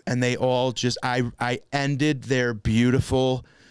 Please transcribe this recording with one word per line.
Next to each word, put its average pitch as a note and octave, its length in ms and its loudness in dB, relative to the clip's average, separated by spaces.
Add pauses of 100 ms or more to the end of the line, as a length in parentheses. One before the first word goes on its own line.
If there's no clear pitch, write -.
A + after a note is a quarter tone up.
And B2 160 -2
they B2 140 0
all B2+ 360 0
just, B2 300 -4
I, B2+ 220 0 (160)
I B2 200 -2 (120)
ended C#3+ 520 0
their B2 300 0
beautiful B2 880 2 (260)